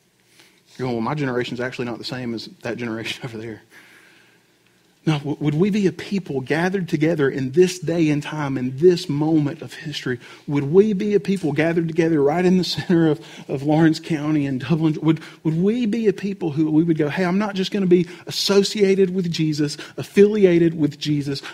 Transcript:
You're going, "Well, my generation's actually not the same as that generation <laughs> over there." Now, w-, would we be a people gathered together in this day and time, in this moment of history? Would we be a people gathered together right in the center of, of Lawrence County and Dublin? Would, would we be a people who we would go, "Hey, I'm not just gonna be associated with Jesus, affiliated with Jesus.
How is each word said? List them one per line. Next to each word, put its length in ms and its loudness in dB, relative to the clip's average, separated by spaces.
You're 100 -6
going, 100 -4
"Well, 60 -4
my 120 -2
generation's 440 -4
actually 280 -6
not 120 -8
the 60 -14
same 300 -8
as 140 -10
that 140 -8
generation 440 -8
<laughs> 40 -16
over 140 -12
there." 240 -12
Now, 100 2
w-, 200 -6
would 160 -2
we 160 2
be 160 0
a 60 2
people 480 -6
gathered 480 -2
together 420 2
in 220 -4
this 260 4
day 320 0
and 100 0
time, 380 -4
in 200 -4
this 300 4
moment 540 0
of 100 -14
history? 460 -8
Would 160 0
we 300 4
be 200 -2
a 60 2
people 320 -2
gathered 340 0
together 340 2
right 240 2
in 140 4
the 60 0
center 420 0
of, 180 0
of 160 -6
Lawrence 380 4
County 460 -2
and 140 -4
Dublin? 400 0
Would, 200 2
would 180 0
we 240 0
be 220 0
a 40 4
people 380 -4
who 220 0
we 100 4
would 160 2
go, 100 0
"Hey, 160 -2
I'm 140 0
not 160 -4
just 160 -4
gonna 160 -2
be 220 4
associated 880 2
with 160 -2
Jesus, 460 -2
affiliated 800 4
with 220 0
Jesus. 420 -2